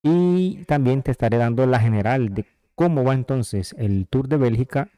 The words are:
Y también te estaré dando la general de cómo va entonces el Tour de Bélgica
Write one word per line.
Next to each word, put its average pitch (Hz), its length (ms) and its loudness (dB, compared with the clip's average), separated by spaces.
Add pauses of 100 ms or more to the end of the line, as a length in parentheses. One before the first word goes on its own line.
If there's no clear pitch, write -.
Y 180 600 2
también 135 400 0
te 135 80 -4
estaré 117 260 -2
dando 117 280 0
la 127 120 2
general 113 560 0
de 107 120 -6 (280)
cómo 165 300 2
va 131 120 2
entonces 127 640 -4
el 101 300 -2
Tour 131 220 -2
de 151 80 0
Bélgica 127 500 0 (100)